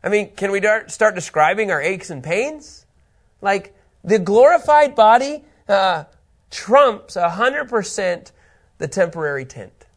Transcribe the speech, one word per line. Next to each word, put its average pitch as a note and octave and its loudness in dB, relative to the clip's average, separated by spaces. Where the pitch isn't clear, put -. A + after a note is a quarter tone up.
I F3+ -4
mean, G#3 -2
can G3 -6
we G3 -2
dar-, G#3+ -2
start G#3+ 0
describing F3+ -2
our D3+ -2
aches F3+ -6
and C3+ -12
pains? B3 -8
Like, G3 -4
the G3+ 2
glorified C#4 4
body, B3 2
uh, F#3+ 0
trumps A#3+ 0
a E3+ 0
hundred B3+ -4
percent F#3 -6
the D#3 -8
temporary D3+ -4
tent. G2+ -20